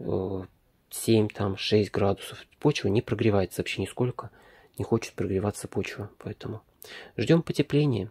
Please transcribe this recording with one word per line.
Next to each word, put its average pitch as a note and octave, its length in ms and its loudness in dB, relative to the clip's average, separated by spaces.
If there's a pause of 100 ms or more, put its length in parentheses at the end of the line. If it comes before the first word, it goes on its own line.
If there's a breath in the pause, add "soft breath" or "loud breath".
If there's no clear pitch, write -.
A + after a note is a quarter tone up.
э, F#2+ 420 -4 (480)
семь, A2 380 4
там, G2 280 -2
шесть G#2 360 2
градусов. - 520 -2 (140)
Почва D3 300 2
не G#2 120 2
прогревается G2+ 640 0
вообще - 200 -4
нисколько, - 480 -4 (460 soft breath)
не G#2 80 -4
хочет - 300 -2
прогреваться G2 540 -2
почва, - 500 -6
поэтому - 440 -10 (540 loud breath)
ждём D#3+ 260 6
потепления. C#3+ 680 2